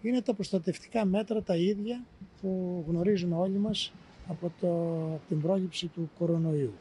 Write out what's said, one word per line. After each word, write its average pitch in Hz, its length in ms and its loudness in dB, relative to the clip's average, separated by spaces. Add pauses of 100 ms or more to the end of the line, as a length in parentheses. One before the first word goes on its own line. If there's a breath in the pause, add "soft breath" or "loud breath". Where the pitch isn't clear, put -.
Είναι 247 200 2
τα 240 120 0
προστατευτικά 190 680 -2
μέτρα 208 380 2
τα 175 140 0
ίδια 208 480 0 (360)
που 180 480 -2
γνωρίζουμε 175 480 2
όλοι 190 220 0
μας 208 340 -2 (360)
από 165 320 -6
το, 170 340 2 (340)
την 156 120 2
πρόληψη 180 460 0
του 165 320 -6
κορονοϊού. 160 640 2